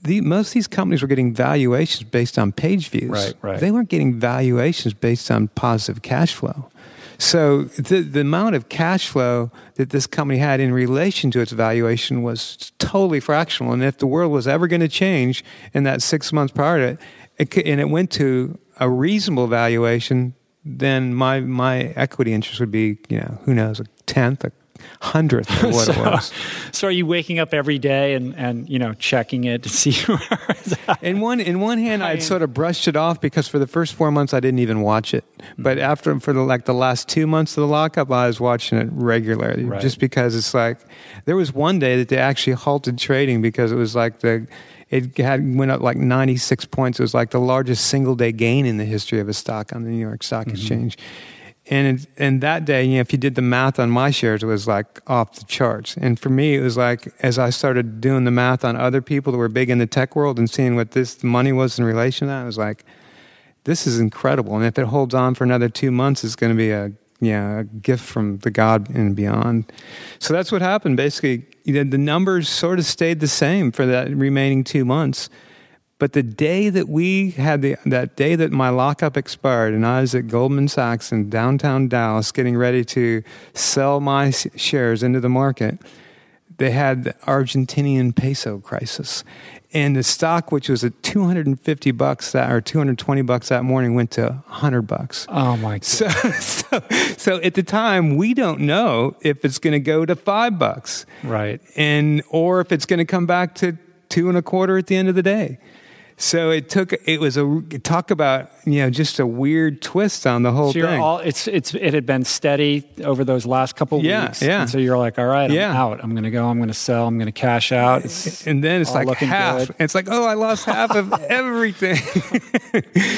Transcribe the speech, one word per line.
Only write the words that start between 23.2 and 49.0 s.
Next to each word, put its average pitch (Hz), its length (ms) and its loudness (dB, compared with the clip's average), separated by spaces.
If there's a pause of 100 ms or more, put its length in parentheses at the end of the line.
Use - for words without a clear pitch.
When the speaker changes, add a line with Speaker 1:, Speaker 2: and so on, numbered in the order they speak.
Speaker 1:
who 135 100 2
knows, 110 240 0
a 101 60 -10 (220)
tenth, 131 380 0
a - 60 -6 (500)
hundredth 147 480 2 (140)
of 233 100 4
what 117 140 4
Speaker 2:
<laughs> - 0 -
So, 165 60 2
Speaker 1:
it - 60 0
was. - 340 0 (400)
Speaker 2:
so - 160 -2
are - 20 0
you 180 160 0
waking 170 320 -2
up 160 160 -2
every 143 240 0
day 139 360 2
and, 127 220 -4
and, 123 320 -6
you 135 120 -2
know, 113 140 -2
checking 123 500 -2
it 120 180 -2
to - 60 -10
see - 240 2
<laughs> - 200 -2
where 165 60 0 (300)
it's - 260 -6 (140)
at? - 140 0
Speaker 1:
In 190 180 -2
one, 240 200 -2
in 180 200 -2
one 226 180 0
hand, 220 240 -2
Speaker 2:
I 175 80 -2
Speaker 1:
I'd 160 40 0
Speaker 2:
mean 165 80 -4
Speaker 1:
sort 170 200 0
of 139 100 -2
brushed 165 360 0
it 147 80 0
off 160 240 0
because 143 260 0
for 143 140 -2
the 135 80 2
first 165 260 -2
four 151 160 2
months, 143 240 2
I 127 60 2
didn't 131 200 2
even 110 200 2
watch 107 340 0
it. - 100 -4 (320)
But 135 220 0
Speaker 2:
Mm. 139 40 -2
Speaker 1:
after, 143 380 0
for 147 120 -2
the, 131 100 2
like, 131 220 0
the 127 100 0
last 127 340 0
two 160 200 0
months 156 280 0
of 151 60 2
the 147 60 2
lockup, 151 420 0
I 123 160 4
was 117 140 -2
watching 120 380 0
it 113 120 0
regularly, 113 760 0
Speaker 2:
Right. 101 160 -4
Speaker 1:
just 131 200 0
because 123 340 2
it's 110 200 -2
like, 117 240 0 (480)
there 170 100 2
was 156 160 0
one 160 260 0
day 127 200 2
that 120 100 0
they 135 100 2
actually 131 360 2
halted 139 440 -2
trading 131 420 2
because 113 300 0
it 120 60 0
was 113 180 -2
like 117 260 0
the, 113 260 0 (440)
it 131 260 -2
had, 135 400 0
went 135 140 2
up, 131 100 0
like, 123 160 0
ninety-six 127 720 0
points. 127 320 -2
It 127 60 0
was, 120 100 -2
like, 117 160 0
the 123 100 0
largest 127 460 0
single 135 300 2
day 117 160 0
gain 120 340 2
in 113 120 0
the 107 60 -2
history 107 360 -2